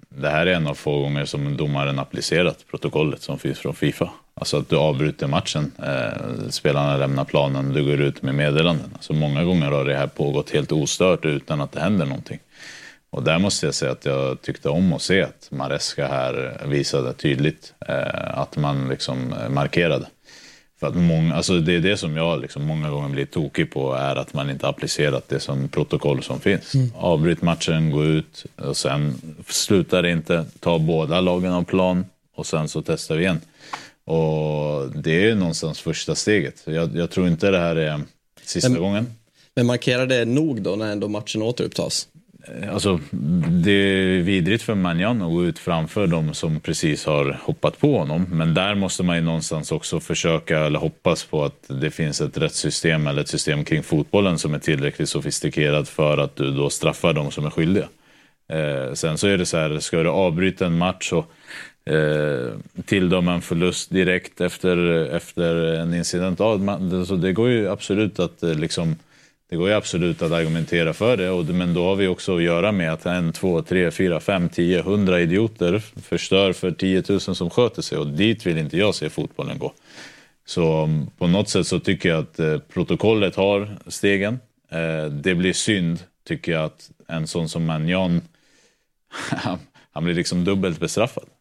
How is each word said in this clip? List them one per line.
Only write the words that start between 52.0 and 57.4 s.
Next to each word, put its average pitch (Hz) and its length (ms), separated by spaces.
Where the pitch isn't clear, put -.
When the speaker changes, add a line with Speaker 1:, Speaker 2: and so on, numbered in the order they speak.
Speaker 1:
ett 73 180
rättssystem 78 680
eller 73 160
ett - 60
system 76 360
kring 76 180
fotbollen 85 560
som 76 160
är 73 40
tillräckligt 71 500
sofistikerat 73 800
för 76 300
att 69 180
du 69 200
då 71 140
straffar 80 420
dem 73 180
som 73 160